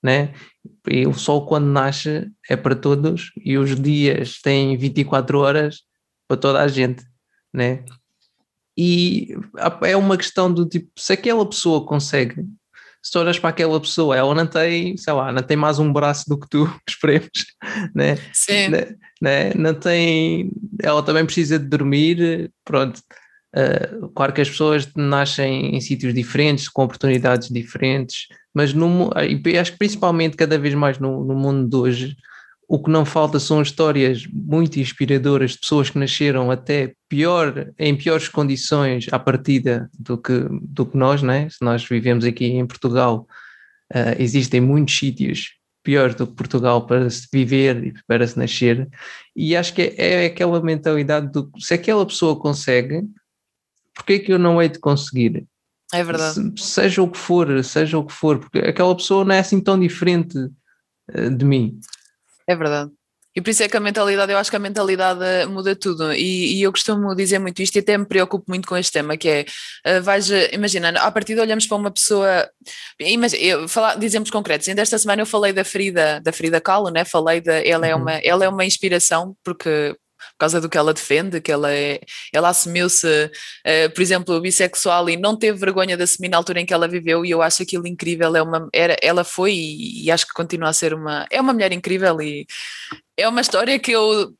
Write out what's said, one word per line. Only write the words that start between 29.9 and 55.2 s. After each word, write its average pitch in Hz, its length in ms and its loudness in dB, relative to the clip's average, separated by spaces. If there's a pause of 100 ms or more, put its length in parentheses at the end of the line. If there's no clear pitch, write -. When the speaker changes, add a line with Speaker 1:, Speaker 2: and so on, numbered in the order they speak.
Speaker 1:
cada 156 220 2
vez 143 160 0
mais 143 240 2
no, 135 260 -2
no 135 120 -2
mundo 135 340 2
de 123 60 -2
hoje, 127 420 0 (500)
o 147 140 0
que 151 80 -2
não 156 160 4
falta 151 340 2
são 151 220 2
histórias 143 680 2
muito 147 480 0
inspiradoras 135 720 0
de - 80 -14
pessoas 143 300 2
que 143 100 -4
nasceram 135 500 0
até 131 460 -2 (120)
pior, 147 680 0
em 147 180 2
piores 160 320 0
condições 139 840 0
à 127 80 0
partida 127 720 0 (100)
do 120 180 -6
que, 127 300 0 (140)
do - 240 -4
que - 120 -4
nós, 139 240 4
né? 139 280 0
Se - 140 -8
nós 117 220 0
vivemos 120 400 0
aqui 120 200 0
em 123 200 0
Portugal, 120 600 0 (680)
ah, 117 240 0
existem 127 420 2
muitos 139 380 2
sítios - 540 -4 (320)
piores 135 320 2
do 127 100 -2
que - 80 -14
Portugal 120 540 0
para 123 220 2
se - 220 -10
viver 131 520 2
e 131 100 -6 (140)
para 117 180 2
se 117 140 -6
nascer, 123 500 0 (460)
e 156 200 0
acho 170 180 -2
que 185 80 -2
é, 175 420 2
é - 20 2
aquela 170 360 0
mentalidade 151 680 0
do, 143 280 -4
se - 140 -2
aquela 196 320 2
pessoa 160 340 0
consegue, 143 640 0 (920)
porquê - 200 0
é 202 60 4
que 202 140 0
eu 180 60 4
não 170 220 6
hei 165 80 4
de - 100 -8
conseguir? 131 640 0 (480)